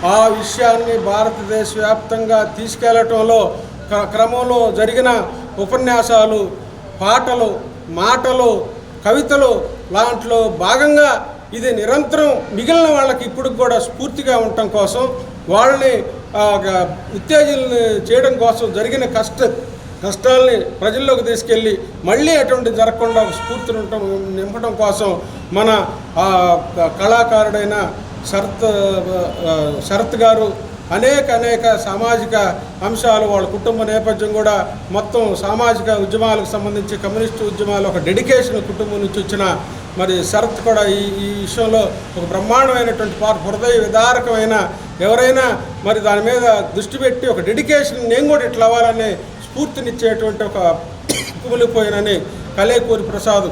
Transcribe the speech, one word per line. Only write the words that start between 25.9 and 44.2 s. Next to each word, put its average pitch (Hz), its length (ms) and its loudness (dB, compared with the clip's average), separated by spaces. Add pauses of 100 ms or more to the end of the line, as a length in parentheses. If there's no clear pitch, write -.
ఆ, 180 360 4 (220)
క-, 170 260 0
కళాకారుడైన 214 880 2 (400)
శరత్, 202 340 -2 (800)
ఆ, 151 440 -2
శరత్ 220 260 -2
గారు 220 580 2 (180)
అనేక 269 400 2
అనేక 233 440 2
సామాజిక 214 600 -2 (480)
అంశాలు, 220 420 2
వాళ్ళ 196 220 0
కుటుంబ 220 360 -2
నేపథ్యం 214 500 -2
కూడా 208 440 0 (140)
మొత్తం 214 440 0
సామాజిక 220 540 0
ఉద్యమాలకు 214 600 0
సంబంధించి 202 460 -6
కమ్యూనిస్టు 220 460 -4
ఉద్యమాలు 202 440 -2
ఒక 180 100 -2
డెడికేషన్ 226 640 2
కుటుంబం 208 380 -6
నుంచి 196 220 -4
వచ్చిన 190 360 -2 (400)
మరి 185 260 0
శరత్ 220 400 -2
కూడా 214 220 2
ఈ, 202 140 0
ఈ 202 420 -4
విషయంలో 220 380 0 (380)
ఒక 175 100 -4
బ్రహ్మాండమైనటువంటి 226 920 0
పార్-, 214 180 0
హృదయ 214 420 0
విదారకమైన 220 920 2 (300)